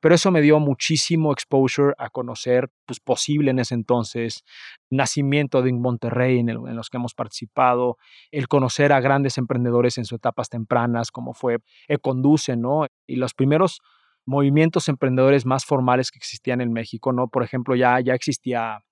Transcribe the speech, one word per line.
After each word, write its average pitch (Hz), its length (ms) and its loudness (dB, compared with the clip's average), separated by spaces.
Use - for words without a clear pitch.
Pero 165 120 6
eso 175 160 4
me 170 120 4
dio 151 180 6
muchísimo 151 720 0
exposure 139 680 2
a 131 120 -10
conocer, 123 600 -2
pues, 120 140 -12
Posible 143 520 0
en 127 80 0
ese 123 160 -2
entonces, 117 680 -2
nacimiento 139 720 0
de 127 80 2
Inc 123 100 -2
Monterrey 123 600 0
en 117 100 0
el, 113 80 -6
en 120 180 -10
los 113 140 -12
que - 80 -10
hemos 120 160 -8
participado, 123 840 -2
el 139 200 -4
conocer 143 420 2
a 135 80 6
grandes 139 380 2
emprendedores 120 600 0
en 120 80 -6
sus 117 120 -10
etapas 117 320 -6
tempranas, 117 640 -2
como 123 220 -12
fue 117 260 -4
Econduce, 135 680 0
¿no? 139 300 -2
Y 135 80 -8
los 127 180 -4
primeros 151 460 2
movimientos 143 640 2
emprendedores 131 560 2
más 131 200 -2
formales 127 460 0
que - 80 -20
existían - 420 -6
en 120 120 -2
México, 117 400 -6
¿no? 123 160 -2
Por 123 140 -2
ejemplo, 127 320 -4
ya, 123 240 4
ya 127 140 0
existía 117 680 -4